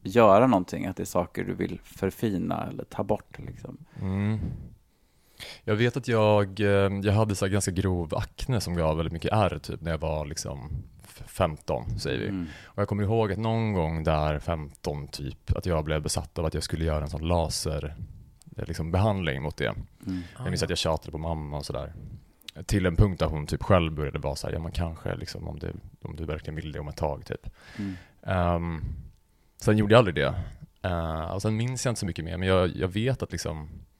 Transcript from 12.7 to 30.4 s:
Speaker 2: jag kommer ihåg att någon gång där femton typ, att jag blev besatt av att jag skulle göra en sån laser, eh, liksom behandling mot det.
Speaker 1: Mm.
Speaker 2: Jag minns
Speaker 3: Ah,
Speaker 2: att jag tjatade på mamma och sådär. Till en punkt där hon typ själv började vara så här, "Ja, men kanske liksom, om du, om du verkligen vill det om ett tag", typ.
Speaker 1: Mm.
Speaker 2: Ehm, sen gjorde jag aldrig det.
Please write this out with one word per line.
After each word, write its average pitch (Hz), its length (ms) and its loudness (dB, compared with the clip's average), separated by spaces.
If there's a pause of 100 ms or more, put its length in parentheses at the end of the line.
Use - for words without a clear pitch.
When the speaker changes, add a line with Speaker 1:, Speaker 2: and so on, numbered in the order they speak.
Speaker 2:
jag 101 60 0
kommer 104 140 0
ihåg 107 300 2
att 87 60 -2
någon 113 340 2
gång 80 320 2
där 76 340 2
femton 73 720 -6
typ, - 480 -4
att - 100 -4
jag 80 180 2
blev 76 180 0
besatt 80 360 -4
av 82 60 -2
att 80 100 0
jag 78 80 -2
skulle 80 220 -2
göra 78 200 2
en 76 60 -6
sån 80 180 -4
laser, 78 680 0 (600)
eh, - 100 -6
liksom 82 240 -4
behandling 92 520 2
mot 76 140 -4
det. 69 100 0 (400)
Speaker 1:
Mm. 90 140 -4 (180)
Speaker 2:
Jag 92 120 -4
minns 85 120 0
Speaker 3:
Ah, 82 40 0
Speaker 2:
att 87 40 -4
jag 87 80 0
tjatade 80 340 -2
på 76 60 -6
mamma 78 380 -4
och 71 100 -6
sådär. 69 260 -6 (760)
Till 95 200 2
en 85 100 2
punkt 98 220 6
där 80 80 2
hon 76 200 -2
typ 78 160 -2
själv 85 300 4
började 73 260 -4
vara 73 180 -4
så - 100 -8
här, - 80 -4
"Ja, 80 60 -2
men 82 120 -8
kanske 85 420 -4
liksom, 82 340 -10
om 76 100 -8
du, - 140 -6 (300)
om 78 140 -10
du 82 80 -6
verkligen 78 320 -6
vill 78 160 -8
det 71 80 -8
om 73 80 -8
ett 73 80 -10
tag", 73 300 -4
typ. - 200 -8 (320)
Speaker 1:
Mm. 98 180 -4 (260)
Speaker 2:
Ehm, 87 640 0 (720)
sen 107 200 4
gjorde 104 160 6
jag 120 40 12
aldrig 95 160 4
det. 69 200 2 (480)